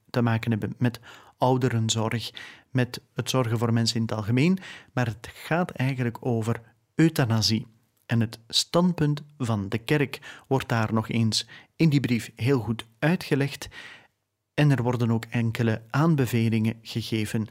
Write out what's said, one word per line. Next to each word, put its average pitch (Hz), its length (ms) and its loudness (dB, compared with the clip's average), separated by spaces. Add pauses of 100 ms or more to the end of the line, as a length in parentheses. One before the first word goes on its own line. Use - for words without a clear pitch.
(100)
te 123 120 0
maken 113 280 0
hebben 104 280 -2
met 120 220 0 (380)
ouderenzorg, 117 920 0 (400)
met 123 300 -2 (140)
het - 160 -6
zorgen 120 280 0
voor 113 140 0
mensen 117 240 2
in 113 60 0
het 113 100 -2
algemeen. 127 460 2 (340)
Maar 123 140 0
het 107 260 -8
gaat 170 380 -2
eigenlijk 127 500 -2
over 113 400 -2 (340)
euthanasie. 113 720 2 (400)
En 117 140 2
het 110 180 -2 (100)
standpunt 170 720 0 (160)
van 110 300 -2
de 110 100 -4
kerk - 720 -2
wordt 131 200 0
daar 113 240 0
nog 110 160 0
eens 113 380 0 (300)
in 165 120 4
die 143 120 4
brief 120 360 -2
heel 127 240 2
goed 113 260 -6 (120)
uitgelegd. 147 720 -2 (840)
En 147 160 4
er 123 120 2
worden 120 280 0
ook 113 140 0
enkele 117 640 -2
aanbevelingen 117 920 2
gegeven 110 680 -4